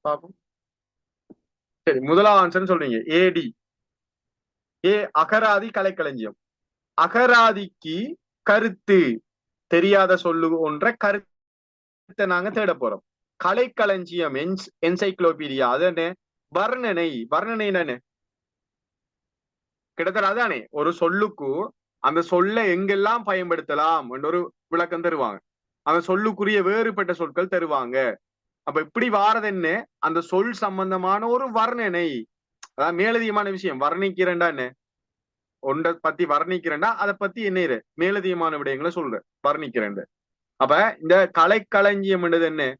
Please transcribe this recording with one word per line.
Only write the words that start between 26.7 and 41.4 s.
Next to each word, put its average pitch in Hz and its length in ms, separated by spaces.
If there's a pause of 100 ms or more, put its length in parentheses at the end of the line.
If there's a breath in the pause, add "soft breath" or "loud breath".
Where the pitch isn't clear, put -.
சொற்கள் 170 340
தருவாங்க. 139 420 (720)
அப்ப 147 180
இப்படி 233 300
வாரது 214 360
என்ன? 180 160 (380)
அந்த 160 140 (120)
சொல் 208 220 (100)
சம்பந்தமான 190 720
ஒரு 262 100 (120)
வர்ணனை. 220 500 (680)
அதாவது 165 240
மேலதிகமான 214 560
விஷயம். 180 280
வர்ணிக்கிறேன்டா 180 720
என்ன? 131 120 (1000)
ஒன்றை 156 280 (140)
பத்தி 156 180 (100)
வர்ணிக்கிறேன்டா, 165 560 (120)
அதை 202 120 (100)
பத்தி 196 260
என்ன 185 180
இரு? 127 100 (240)
மேலதிகமான 175 580
விடயங்களை 143 380
சொல்ற, 135 200 (300)
வர்ணிக்கிறேன். 120 500 (680)
அப்ப 135 120 (260)
இந்த 160 140 (240)
கலைக்களஞ்சியம் 196 880